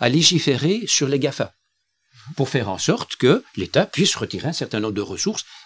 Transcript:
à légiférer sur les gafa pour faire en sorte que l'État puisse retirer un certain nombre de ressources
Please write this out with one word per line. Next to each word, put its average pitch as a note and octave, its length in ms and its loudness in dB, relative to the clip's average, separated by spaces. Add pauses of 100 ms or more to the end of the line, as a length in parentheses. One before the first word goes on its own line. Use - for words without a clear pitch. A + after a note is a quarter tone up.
à B2 80 2
légiférer D#3 760 2
sur - 220 0
les C#3 100 0
gafa C3 340 -2 (840)
pour C3+ 120 0
faire A#2 200 -2
en F#2+ 100 -4
sorte - 380 -2
que D3 280 4 (120)
l'État B2+ 300 0
puisse - 300 0
retirer G2 320 -6
un E3 40 -4
certain A#2 280 -4
nombre G#2+ 140 -2
de G#2 60 -2
ressources F#2+ 440 -4 (220)